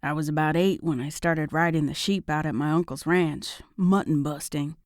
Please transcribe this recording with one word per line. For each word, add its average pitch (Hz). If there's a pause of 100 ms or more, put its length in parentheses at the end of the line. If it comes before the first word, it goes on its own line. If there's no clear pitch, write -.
I 143
was 151
about 151
eight 180
when 151
I 139
started 156
riding 160
the 139
sheep 196
out 151
at 151
my 143
uncle's 156
ranch, 165 (140)
mutton 180
busting. 147 (100)